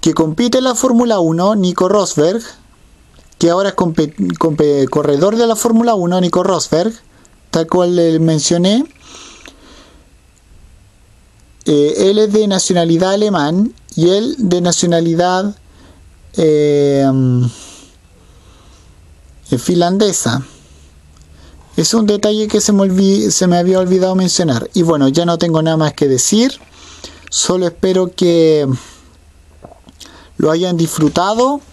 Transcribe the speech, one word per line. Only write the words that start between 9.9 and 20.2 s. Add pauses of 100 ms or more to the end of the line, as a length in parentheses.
eh, (160)
él
es
de
nacionalidad
alemán (220)
y
él
de
nacionalidad, (800)
eh, (2500)
eh,
finlandesa. (1300)